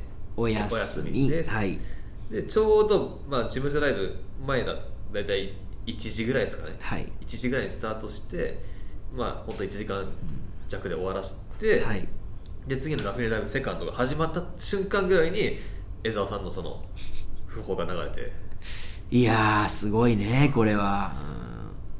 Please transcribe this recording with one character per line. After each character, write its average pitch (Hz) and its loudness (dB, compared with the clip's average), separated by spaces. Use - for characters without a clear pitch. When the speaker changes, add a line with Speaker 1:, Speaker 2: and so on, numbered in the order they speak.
Speaker 1:
お 113 2
休 104 2
み。 110 -2
Speaker 2:
お 110 2
休 101 -2
み 135 4
で - 4
す。 - 2
Speaker 1:
は 107 2
い。 90 0
Speaker 2:
で、 110 -4
ち - 0
ょ 214 6
う - 2
ど、 - 2
ま 139 0
あ、 113 2
事 127 -2
務 139 0
所 147 2
ラ 147 4
イ 127 4
ブ 95 -2
前 127 2
だ、 92 -2
だ 104 0
い 101 -2
た 101 0
い 95 -2
一 117 -4
時 113 0
ぐ 120 0
ら 131 2
い 101 2
で 92 0
す - -6
か 80 -6
ね。 80 -6
Speaker 1:
は - -2
い。 - -2
Speaker 2:
一 - -4
時 127 -2
ぐ 131 0
ら 117 0
い - -2
に - -6
ス - -6
タ 110 -4
ー 107 -4
ト - -6
し - -6
て、 - -2
ま 117 -4
あ、 - -
ほ 110 -6
ん - -6
と 101 -4
一 98 -4
時 95 -4
間 98 -2
弱 98 -4
で 85 -4
終 90 -2
わ 95 -2
ら 95 -4
せ - -6
て、 214 6
Speaker 1:
は 113 4
い。 90 2
Speaker 2:
で、 131 -2
次 151 -2
の - -2
ラ 101 -2
フ 123 -4
レ 113 0
ラ 110 2
イ - -2
ブ 104 -2
セ 131 -2
カ 107 -2
ン 82 -4
ド 82 -4
が - -4
始 127 0
ま 160 2
っ 160 0
た 170 -2
瞬 196 0
間 190 2
ぐ 185 6
ら 156 6
い - 2
に、 - 2
江 110 0
澤 101 0
さ 101 -2
ん 95 -6
の 87 -4
そ 92 -2
の、 - -6
訃 - -4
報 95 -2
が 87 0
流 87 0
れ 71 -2
て。 - 0
Speaker 1:
い 123 6
や 107 4
ー、 - 0
す 104 0
ご 113 6
い 117 6
ね、 127 4
こ 113 6
れ 107 4
は。 101 2